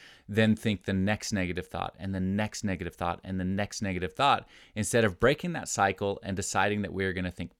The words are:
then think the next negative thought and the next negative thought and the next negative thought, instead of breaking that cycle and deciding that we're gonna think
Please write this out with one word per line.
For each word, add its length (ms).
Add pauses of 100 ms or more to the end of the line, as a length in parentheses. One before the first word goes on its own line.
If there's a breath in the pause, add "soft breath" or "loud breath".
(280 loud breath)
then 280
think 280
the 80
next 400
negative 360
thought 320
and 140
the 60
next 460
negative 300
thought 280
and 160
the 60
next 360
negative 300
thought, 340 (300 loud breath)
instead 300
of 160
breaking 320
that 160
cycle 540
and 120
deciding 460
that 100
we're 220
gonna 180
think 280